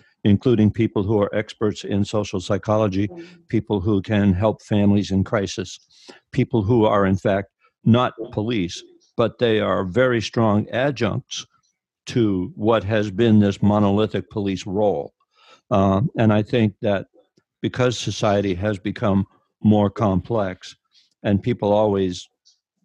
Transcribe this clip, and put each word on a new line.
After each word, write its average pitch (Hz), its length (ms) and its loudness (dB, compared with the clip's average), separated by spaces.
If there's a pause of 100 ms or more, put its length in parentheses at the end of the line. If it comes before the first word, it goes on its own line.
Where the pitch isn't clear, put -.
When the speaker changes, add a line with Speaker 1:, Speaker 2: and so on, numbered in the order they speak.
(240)
Speaker 1:
including 107 480 4
people 110 320 -2
who 104 160 0
are 98 140 -2
experts 107 500 -4
in 101 220 -2
social 104 340 -4
psychology, 104 680 -2
Speaker 2:
Mm-hmm. - 180 -16 (220)
Speaker 1:
people 107 320 -2
who 98 220 0
can 101 320 2
help 104 280 0
families 101 500 0
in 95 120 0
crisis, 98 560 -4 (520)
people 120 320 0
who 110 220 4
are, 104 200 2
in 95 120 2
fact, 101 320 -2 (340)
not 120 300 2 (180)
police, 107 520 -4 (320)
but 113 240 -2
they 113 200 2
are 98 260 0
very 117 360 2
strong 107 480 0
adjuncts 120 760 -4 (600)
to 98 480 0
what 107 280 0
has 104 280 -2
been 107 280 4
this 101 220 2
monolithic 104 680 0
police 98 360 -6
role. 92 480 -2 (580)
Um, 98 460 2
and 110 140 4
I 107 120 2
think 110 380 0
that 98 260 -2 (540)
because 120 360 -2
society 101 580 -2
has 101 240 -4
become 98 460 -2 (380)
more 104 260 4
complex 95 880 -4 (480)
and 98 180 0
people 104 320 -2
always 98 540 0 (580)